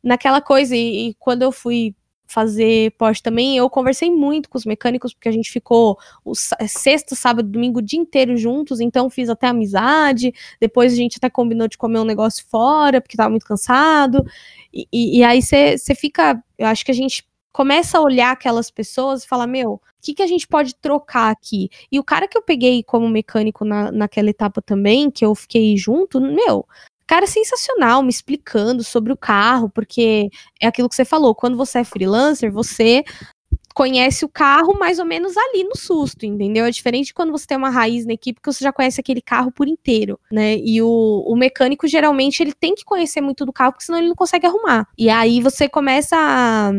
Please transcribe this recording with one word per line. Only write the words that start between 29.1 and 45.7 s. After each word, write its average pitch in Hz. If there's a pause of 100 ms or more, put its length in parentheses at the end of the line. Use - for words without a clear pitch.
o 262
carro, 220
porque 220 (320)
é 226
aquilo 247
que -
você 254
falou, 269
quando 247
você 254
é 240
freelancer, 220
você 226 (680)
conhece 262
o 294
carro 320
mais 359
ou 359
menos 339
ali 453
no 403
susto, 226
entendeu? 208
É 240
diferente 247
de -
quando 330
você 294
tem 277
uma 269
raiz 240
na 226
equipe, 233
que 294
você 262
já 269
conhece 262
aquele 254
carro 247
por 285
inteiro, 220 (140)
né? 214
E 220
o, 226
o 226
mecânico, 262
geralmente, 285
ele 294
tem 349
que -
conhecer 339
muito 277
do 269
carro, 262
porque -
senão 339
ele 339
não 349
consegue 349
arrumar. 339 (100)
E 220
aí 226
você 269
começa 285